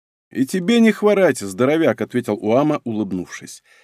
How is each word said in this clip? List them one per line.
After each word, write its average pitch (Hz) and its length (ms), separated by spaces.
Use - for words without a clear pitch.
«И 135 160
тебе 190 340
не 220 120
хворать, 196 480
здоровяк!» — 123 600
ответил 110 400
Уама, 143 440
улыбнувшись. 92 800